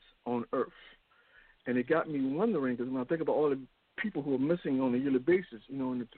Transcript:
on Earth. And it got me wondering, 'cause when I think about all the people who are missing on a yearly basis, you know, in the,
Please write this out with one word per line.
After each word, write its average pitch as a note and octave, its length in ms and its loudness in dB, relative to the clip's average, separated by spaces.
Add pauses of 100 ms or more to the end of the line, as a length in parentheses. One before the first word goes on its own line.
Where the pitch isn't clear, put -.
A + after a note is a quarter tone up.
(240)
on A#2+ 280 -2
Earth. C3 160 0 (1000)
And B2 100 0
it B2 120 0
got E3 200 2
me C3+ 260 0
wondering, D#3 420 0
'cause B2 120 -4
when C3 120 -2
I B2 40 -2
think E3 160 -2
about C#3 140 0
all D3 160 4
the C3+ 100 0 (360)
people F3 260 -4
who C#3+ 120 0
are B2+ 40 2
missing D3 420 0
on B2+ 140 2
a B2 40 2
yearly C3+ 200 2
basis, D3 500 0
you C#3 100 -10
know, B2+ 140 -2
in B2 80 -4
the, A2+ 180 -8